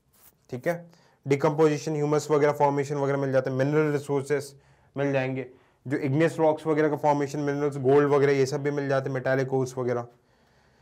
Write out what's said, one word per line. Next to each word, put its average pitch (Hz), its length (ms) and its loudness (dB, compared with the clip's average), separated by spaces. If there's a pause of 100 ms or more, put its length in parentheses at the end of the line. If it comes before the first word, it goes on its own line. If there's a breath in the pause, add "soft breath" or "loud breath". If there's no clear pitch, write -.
(500)
ठीक 123 180 -8
है। 170 180 -4 (400 soft breath)
डिकम्पोजिशन, 151 680 2
ह्यूमस 147 360 0
वगैरह, 147 220 4
फॉर्मेशन 143 420 0
वगैरह 139 220 0
मिल 139 140 -2
जाते 131 180 0
हैं, 131 80 -4
मिनरल 147 340 2
रिसोर्सेज 143 640 -4 (420 soft breath)
मिल 139 160 -2
जाएंगे, 131 340 -4 (400 soft breath)
जो 131 140 -4
इग्नियस 156 400 0
रॉक्स 156 280 0
वगैरह 156 220 2
का 143 80 -2
फॉर्मेशन, 143 440 0
मिनरल्स, 143 360 -2
गोल्ड 139 320 4
वगैरह, 139 240 4
ये 135 120 2
सब 139 180 -4
भी 143 80 -2
मिल 143 180 -4
जाते 135 200 -2
हैं, 139 40 -6
मेटालिक 131 400 -2
ओर्स 131 240 -4
वगैरह। 123 300 -4 (760 soft breath)